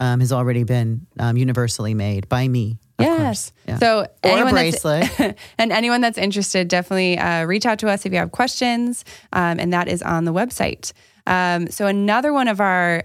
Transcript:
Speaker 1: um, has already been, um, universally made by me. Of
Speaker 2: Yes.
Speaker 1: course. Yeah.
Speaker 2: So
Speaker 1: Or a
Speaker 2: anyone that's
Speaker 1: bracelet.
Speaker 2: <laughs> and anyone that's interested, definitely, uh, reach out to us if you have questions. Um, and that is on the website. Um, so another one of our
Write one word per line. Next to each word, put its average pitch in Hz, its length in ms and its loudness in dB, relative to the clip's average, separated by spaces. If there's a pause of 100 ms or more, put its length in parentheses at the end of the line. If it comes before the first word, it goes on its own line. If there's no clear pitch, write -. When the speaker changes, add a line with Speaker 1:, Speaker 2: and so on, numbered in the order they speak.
Speaker 1:
um, 123 200 2
has 127 120 2
already 123 320 0
been, 117 420 0 (140)
um, 117 160 0
universally 120 560 0
made 101 380 -2
by 127 180 0
me. 113 300 -2 (200)
Of 240 60 2
Speaker 2:
Yes. 330 140 2
Speaker 1:
course. 254 340 -2 (160)
Yeah. - 100 -4
Speaker 2:
So 226 220 4
Speaker 1:
Or - 60 -2 (180)
a 190 40 4
Speaker 2:
anyone 220 280 4
that's 165 260 0
Speaker 1:
bracelet. 190 540 0 (120)
Speaker 2:
<laughs> - 100 -8
and 226 120 2
anyone 240 300 2
that's 233 180 0
interested, 196 480 -2
definitely, 180 500 0
uh, 170 280 0
reach 196 200 0
out 220 160 0
to 220 80 -2
us 202 160 0
if 190 80 -6
you 180 60 0
have 170 140 -2
questions. 240 720 -2 (280)
Um, 170 280 0
and 175 120 0
that 175 140 0
is 175 160 -4
on 165 220 0
the 165 80 0
website. - 600 -4 (320)
Um, 180 460 0
so 202 160 -4
another 208 460 2
one 254 160 0
of 202 120 0
our 180 440 2